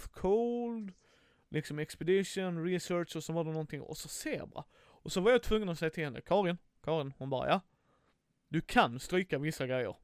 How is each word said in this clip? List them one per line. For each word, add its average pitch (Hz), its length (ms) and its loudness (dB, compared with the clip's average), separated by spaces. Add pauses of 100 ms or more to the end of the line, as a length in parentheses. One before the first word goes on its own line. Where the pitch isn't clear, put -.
cold, 233 840 0 (600)
liksom 151 280 -4
expedition, 180 840 0
research 175 500 -2
och 156 80 -6
så 160 100 -6
var 170 100 0
det 160 80 -4
någonting. 156 300 -6
Och - 160 -10
så - 120 -12
zebra. - 540 -6 (400)
Och - 80 -10
så 185 100 2
var 214 100 8
jag 247 120 6
tvungen 214 260 2
att 165 100 -4
säga 165 120 0
till 170 120 -4
henne, 127 180 -6
Karin, 180 360 4 (280)
Karin, 151 320 0
hon 135 120 -8
bara, 127 200 0
ja. 185 120 6 (880)
Du 156 120 0
kan 127 380 2
stryka 180 400 0
vissa 147 280 -2
grejer. 123 360 -2